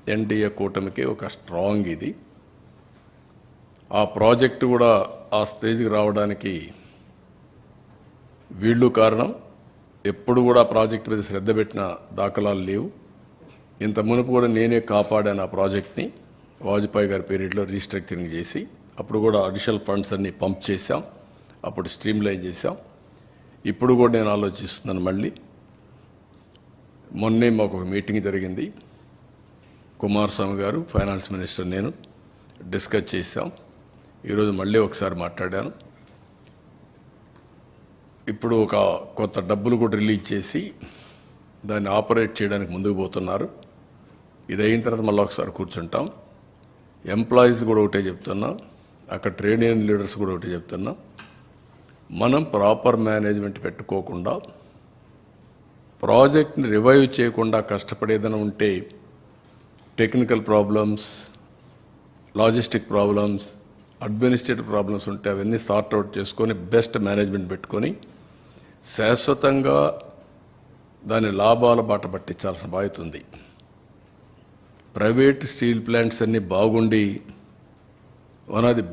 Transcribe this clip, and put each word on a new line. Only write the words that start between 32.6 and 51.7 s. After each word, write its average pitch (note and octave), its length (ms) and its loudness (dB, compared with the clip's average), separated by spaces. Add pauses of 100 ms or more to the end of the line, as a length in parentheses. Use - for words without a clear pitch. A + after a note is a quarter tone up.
డిస్కస్ F#2+ 440 -4
చేశాం. - 380 -6 (720)
ఈరోజు G#2 240 0
మళ్ళీ G2 280 0
ఒకసారి F#2+ 360 0
మాట్లాడాను. F#2 580 -6 (2500)
ఇప్పుడు A2+ 280 -2
ఒక G#2+ 200 2 (400)
కొత్త G#2 240 -4
డబ్బులు G2+ 360 0
కూడా A2 160 0
రిలీజ్ G#2+ 400 0
చేసి C#3+ 400 -6 (960)
దాన్ని G2+ 240 -4
ఆపరేట్ A2 520 2
చేయడానికి G2+ 300 -2
ముందుకు F#2+ 220 -2
పోతున్నారు. F#2 540 -4 (1000)
ఇది G2 120 -2
అయిన A2+ 180 4
తర్వాత A2+ 200 -2
మళ్ళీ G#2 220 2
ఒకసారి - 280 -4
కూర్చుంటాం. F2+ 600 -4 (960)
ఎంప్లాయీస్ A#2 580 4
కూడా A2 160 4
ఒకటే G2+ 180 2
చెప్తున్నా, G2+ 580 -4 (560)
అక్కడ F#2+ 180 -6
ట్రేడ్ G#2+ 340 0
యూనియన్ A2+ 220 2
లీడర్స్ G2+ 320 -2
కూడా F#2+ 140 -2
ఒకటే F2 160 -8
చెప్తున్నా, F2+ 480 -8 (1120)